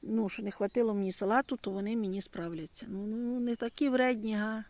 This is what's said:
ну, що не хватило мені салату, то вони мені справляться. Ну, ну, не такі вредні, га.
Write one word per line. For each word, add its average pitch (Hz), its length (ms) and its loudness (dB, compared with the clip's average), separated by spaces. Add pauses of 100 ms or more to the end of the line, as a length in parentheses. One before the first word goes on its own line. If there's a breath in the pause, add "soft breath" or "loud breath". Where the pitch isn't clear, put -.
ну, 220 260 0
що 202 140 2
не 202 80 -4
хватило 214 440 2
мені 196 180 2
салату, 233 440 2
то - 140 -6
вони 202 260 -2
мені 196 240 0
справляться. 170 680 -4
Ну, 196 160 -6
ну, 240 360 -2
не 240 160 -2
такі 240 320 0
вредні, 254 480 2
га. 214 340 -2